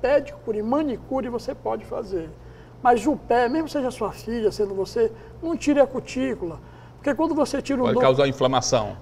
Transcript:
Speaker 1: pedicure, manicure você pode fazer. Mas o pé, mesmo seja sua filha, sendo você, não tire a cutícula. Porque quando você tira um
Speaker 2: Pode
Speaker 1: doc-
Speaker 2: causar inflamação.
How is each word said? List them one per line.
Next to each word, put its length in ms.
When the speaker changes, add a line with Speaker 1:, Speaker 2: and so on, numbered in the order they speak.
Speaker 1:
pedicure, 600
manicure 680
você 260
pode 300
fazer. 460
Mas 240
o 100
pé, 320
mesmo 200
seja 220
sua 220
filha, 400
sendo 220
você, 360
não 140
tire 240
a 60
cutícula. 760
Porque 180
quando 200
você 260
tira 200
um 40
Speaker 2:
Pode 100
Speaker 1:
doc- 80
Speaker 2:
causar 240
inflamação. 760